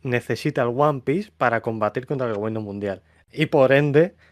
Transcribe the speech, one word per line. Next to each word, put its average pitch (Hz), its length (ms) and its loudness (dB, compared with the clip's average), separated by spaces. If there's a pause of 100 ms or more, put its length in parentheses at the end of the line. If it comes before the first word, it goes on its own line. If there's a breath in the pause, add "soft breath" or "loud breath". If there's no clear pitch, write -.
necesita 127 600 -2
el 120 60 0 (100)
One 143 220 2
Piece 165 360 -4
para 117 260 0
combatir 110 440 -4
contra 131 220 -4
el 110 60 -4
gobierno 110 260 -4
mundial. 101 420 -8 (300 soft breath)
Y 156 140 -2
por 135 260 4
ende, 147 440 4 (160 soft breath)